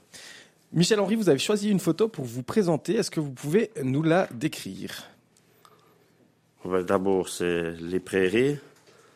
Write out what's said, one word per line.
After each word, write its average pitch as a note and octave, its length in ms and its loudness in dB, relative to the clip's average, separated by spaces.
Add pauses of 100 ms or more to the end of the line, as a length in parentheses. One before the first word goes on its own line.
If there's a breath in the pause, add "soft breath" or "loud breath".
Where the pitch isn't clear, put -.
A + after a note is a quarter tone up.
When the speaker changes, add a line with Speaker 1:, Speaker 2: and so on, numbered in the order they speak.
(720 loud breath)
Speaker 1:
Michel F3+ 260 4
Henry, G3+ 160 2
vous G#3+ 140 2
avez C#3+ 80 8
choisi G#3 320 0
une F#3+ 100 4
photo F3 280 0
pour C#3+ 180 -8
vous A#2+ 160 -8
présenter. E3+ 540 0
Est-ce G#3+ 160 0
que - 80 -2
vous C#3+ 120 -4
pouvez D3+ 380 0 (140)
nous C3 180 0
la D#3+ 320 4
décrire ? G2 720 -8 (1600 soft breath)
Speaker 2:
Ben, F#2 160 0
d'abord, F#2+ 480 0
c'est E2+ 500 -2
les F2 200 -4
prairies, G#2 580 2 (580 soft breath)